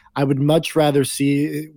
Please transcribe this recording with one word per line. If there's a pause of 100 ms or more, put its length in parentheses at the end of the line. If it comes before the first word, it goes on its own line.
(140)
I
would
much
rather
see,